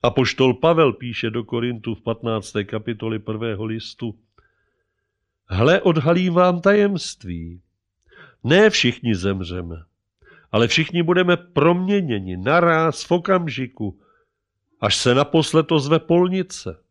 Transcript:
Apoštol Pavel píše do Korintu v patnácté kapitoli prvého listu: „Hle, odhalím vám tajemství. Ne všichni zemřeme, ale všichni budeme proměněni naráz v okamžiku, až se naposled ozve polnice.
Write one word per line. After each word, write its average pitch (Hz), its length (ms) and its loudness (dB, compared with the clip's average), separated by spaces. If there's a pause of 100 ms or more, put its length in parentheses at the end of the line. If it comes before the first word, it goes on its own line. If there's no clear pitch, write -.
Apoštol 127 520 2
Pavel 160 380 4
píše 117 380 -6
do 117 140 -6
Korintu 117 500 -6
v - 80 -18
patnácté 110 640 -4
kapitoli 113 540 -8
prvého 107 460 -8
listu: 110 540 -10 (1300)
„Hle, 131 340 2
odhalím 170 540 2
vám 180 260 2
tajemství. 156 1000 -2 (840)
Ne 190 260 6
všichni 120 440 0
zemřeme, 90 640 -6 (760)
ale 113 160 2
všichni 165 340 -2
budeme 175 340 2
proměněni 170 1000 0
naráz 160 680 2
v - 60 -6
okamžiku, 156 880 -2 (800)
až 104 160 0
se 123 180 2
naposled 156 580 2
ozve 151 260 2
polnice. 180 920 -2